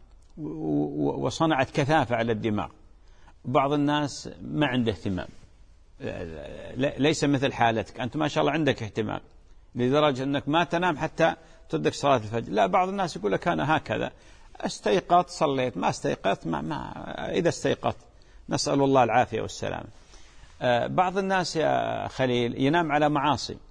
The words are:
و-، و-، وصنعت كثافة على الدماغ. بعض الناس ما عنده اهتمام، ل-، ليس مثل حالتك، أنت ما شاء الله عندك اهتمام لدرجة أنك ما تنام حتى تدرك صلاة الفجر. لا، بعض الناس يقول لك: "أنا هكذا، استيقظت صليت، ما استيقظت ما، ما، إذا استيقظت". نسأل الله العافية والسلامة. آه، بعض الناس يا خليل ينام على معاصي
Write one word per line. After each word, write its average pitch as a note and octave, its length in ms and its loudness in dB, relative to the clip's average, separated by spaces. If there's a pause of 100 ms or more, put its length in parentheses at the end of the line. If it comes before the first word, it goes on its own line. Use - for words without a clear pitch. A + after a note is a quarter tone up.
(380)
و-، - 100 -10
و-، D3 800 -2
وصنعت C3+ 460 0
كثافة C3+ 440 2
على A#2 160 0
الدماغ. G#2 360 -2 (800)
بعض C#3 280 2
الناس D3 560 0 (120)
ما D3+ 260 0
عنده B2 240 0
اهتمام، F#2 360 -4 (720)
ل-، F#2 1000 -6
ليس D#3 220 2
مثل C#3 300 2
حالتك، A2+ 460 0
أنت B2+ 180 -6
ما D3+ 100 0
شاء D3+ 140 0
الله D3 100 2
عندك C#3+ 320 0
اهتمام G#2 360 -4 (560)
لدرجة C3+ 480 2
أنك C#3 260 -2
ما E3 140 2
تنام E3+ 340 0
حتى D#3+ 360 0 (360)
تدرك D3+ 240 0
صلاة C#3 240 4
الفجر. A#2 340 -4
لا، G3 160 4
بعض F#3 220 2
الناس G3 260 -4
يقول F#3+ 160 -2
لك: F3 160 0
"أنا D#3 300 2
هكذا، A#2 340 -2 (500)
استيقظت F3+ 680 2
صليت، C3+ 480 0
ما - 120 0
استيقظت E3 580 -2
ما، D3+ 140 -4
ما، C#3+ 300 -8 (400)
إذا E3 180 2
استيقظت". - 480 -2 (520)
نسأل C#3+ 320 0
الله C3+ 220 6
العافية A2 380 2
والسلامة. F#2+ 460 -8 (720)
آه، B2 260 2
بعض F3+ 300 0
الناس F#3+ 380 0
يا A#2 520 0
خليل B2 540 0
ينام D#3 300 2
على D3+ 180 2
معاصي C#3+ 480 0 (140)